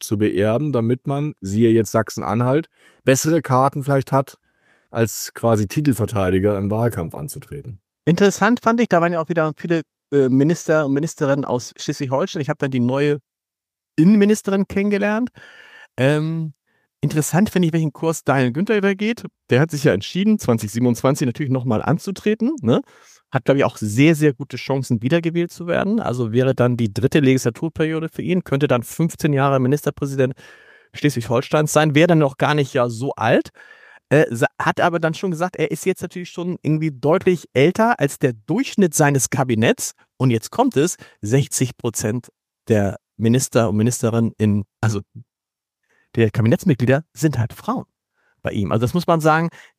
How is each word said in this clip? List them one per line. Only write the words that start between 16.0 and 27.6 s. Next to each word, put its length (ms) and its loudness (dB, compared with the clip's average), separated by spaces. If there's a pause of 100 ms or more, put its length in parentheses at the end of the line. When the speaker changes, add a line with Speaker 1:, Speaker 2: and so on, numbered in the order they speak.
Speaker 2:
interessant 480 0
finde 200 2
ich, 40 -2
welchen 220 -2
Kurs 300 -4
Daniel 280 2
Günther 300 0
da 100 2
geht. 320 -4 (240)
Der 120 4
hat 100 2
sich 140 -6
ja 100 6
entschieden, 440 0
zwanzig 320 -2
siebenundzwanzig 540 0
natürlich 260 -4
noch 140 -2
mal 160 0
anzutreten, 800 -2
ne? 220 2 (500)
Hat, 120 -4
glaub 120 4
ich, 80 4
auch 120 -2
sehr, 380 4
sehr 180 2
gute 240 -10
Chancen, 460 -2
wiedergewählt 480 -2
zu 160 -14
werden. 320 -2
Also 320 -4
wäre 240 2
dann 220 2
die 180 -2
dritte 240 2
Legislaturperiode 920 0